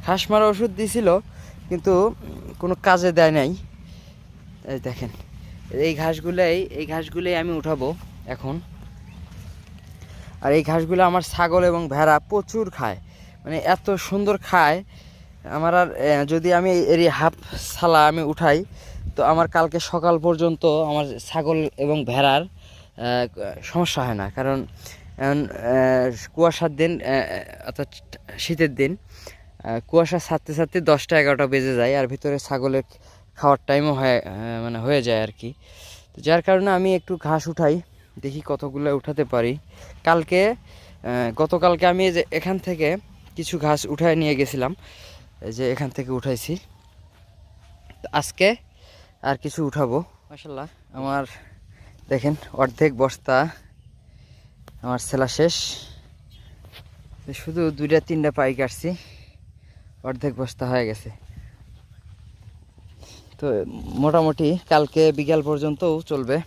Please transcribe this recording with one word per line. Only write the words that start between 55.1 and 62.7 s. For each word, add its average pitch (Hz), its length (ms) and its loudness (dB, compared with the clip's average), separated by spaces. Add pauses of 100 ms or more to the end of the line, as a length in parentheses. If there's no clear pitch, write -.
শেষ। 165 160 4 (1700)
তো 139 60 -14 (120)
শুধু 160 200 -4 (160)
দুইটা 151 200 4 (100)
তিনটা 156 300 0
পাই 135 220 2
কাটছি, 135 300 -4 (1160)
অর্ধেক 131 320 -4
বস্তা 131 320 -6
হয়ে 123 160 2
গেছে। 107 220 -8 (2250)